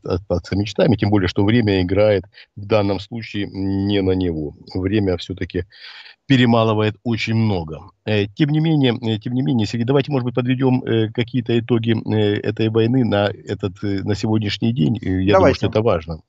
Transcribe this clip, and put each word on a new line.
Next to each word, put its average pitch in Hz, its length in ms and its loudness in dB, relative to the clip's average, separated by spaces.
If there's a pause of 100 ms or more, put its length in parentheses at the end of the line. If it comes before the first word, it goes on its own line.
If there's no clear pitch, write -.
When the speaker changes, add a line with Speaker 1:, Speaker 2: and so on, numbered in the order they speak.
Speaker 1:
остаться 90 520 -4
мечтами, 110 400 0
тем 104 140 0
более, 98 180 2
что 104 160 0
время 107 380 2
играет 98 420 2 (320)
в 101 80 -12
данном 101 340 0
случае 110 520 -8
не 98 500 -2
на 92 120 2
него. 80 420 -2 (200)
Время 95 420 0
все-таки 92 480 -8 (640)
перемалывает 113 760 4
очень 113 320 -2
много. 90 440 -2 (260)
Э, 104 220 0
тем 143 240 0
не 156 100 2
менее, 147 320 2 (100)
э, 110 160 -2
тем 123 140 -6
не 127 100 0
менее, 120 240 0
Сергей, 117 180 -4
давайте, 139 260 0
может 127 140 -2
быть, 123 100 -6
подведем, 127 500 0
э, 113 280 0
какие-то 117 460 -2
итоги, 117 360 0 (180)
э, 104 280 2
этой 110 280 -2
войны 113 360 2
на 101 240 2
этот, 98 540 -8
э, 98 200 -4
на 101 120 -2
сегодняшний 110 580 -2
день. 135 280 0
Э, 95 220 -2
я 101 120 4
думаю, 165 180 6
Speaker 2:
Давайте. - 20 -2
Speaker 1:
что 104 120 -4
это - 160 0
важно. 82 460 -2